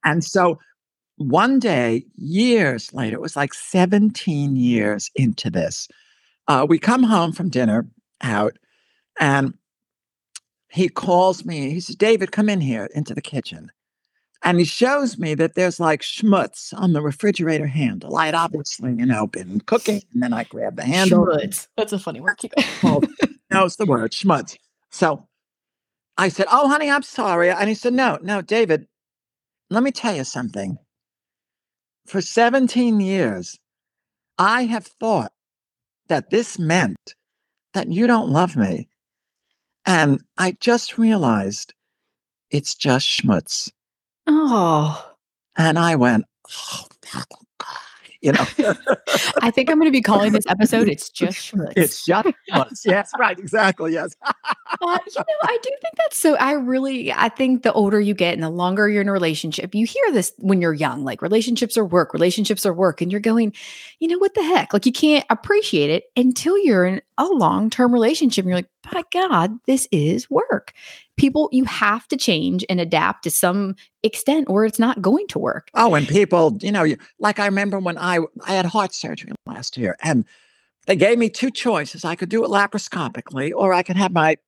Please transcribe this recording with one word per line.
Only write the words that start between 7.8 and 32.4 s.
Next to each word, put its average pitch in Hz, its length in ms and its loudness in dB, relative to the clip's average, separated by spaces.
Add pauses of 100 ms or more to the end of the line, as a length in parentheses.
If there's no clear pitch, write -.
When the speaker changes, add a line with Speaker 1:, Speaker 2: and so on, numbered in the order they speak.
Speaker 1:
out, 107 360 -2 (600)
and 139 340 2 (1160)
he 180 200 0
calls 180 560 0
me. 151 260 -6
He 165 80 -4
says, - 160 -12
"David, 208 360 2
come 214 180 2
in 190 120 0
here 113 340 -4
into - 180 -6
the - 80 -8
kitchen." - 500 -10 (760)
And 175 140 4
he 175 60 4
shows 254 520 0
me 156 180 -4
that 160 200 0
there's, 180 240 0
like, 156 220 2
schmutz - 720 0
on 185 180 0
the 151 100 0
refrigerator 156 680 -2
handle. 131 500 -4
I 160 80 2
had 156 100 -2
obviously, 151 580 -4
you 117 120 -2
know, 107 220 0
been 95 340 -8
cooking, 214 400 -2 (120)
and 240 80 -2
then 120 120 -2
I 113 100 -4
grabbed 110 340 -10
the - 60 -10
handle. 185 420 4
Speaker 2:
Schmutz. 175 420 -4 (100)
That's 214 160 -4
a 196 60 -4
funny 165 200 -12
word. - 200 -4
Keep - 160 -10
going. 277 120 0 (160)
Speaker 1:
Well, - 200 4 (240)
<laughs> - 240 -10
knows 190 260 2
the 214 80 -2
word, 117 260 0
schmutz. 156 460 0 (320)
So - 380 -2 (880)
I 190 120 2
said, 190 220 -2
"Oh, 277 160 6
honey, 294 220 0
I'm 285 140 0
sorry." 180 480 0
And 196 180 0
he 220 60 -2
said, 240 180 -2
"No, 247 280 0
no, 196 200 -4
David, 175 460 0 (840)
let 220 140 2
me 277 80 0
tell 226 240 -4
you 135 100 -6
something. 98 520 -8 (1300)
For - 160 -4
seventeen 240 800 2